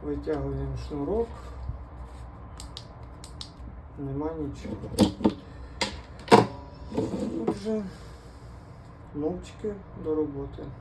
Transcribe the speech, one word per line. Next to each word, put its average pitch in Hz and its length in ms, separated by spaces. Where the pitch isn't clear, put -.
Витягуємо 139 720
шнурок. 165 400
Нема 143 300
нічого. - 760
Отже, 208 360
мовчки 180 580
до 156 120
роботи. 143 480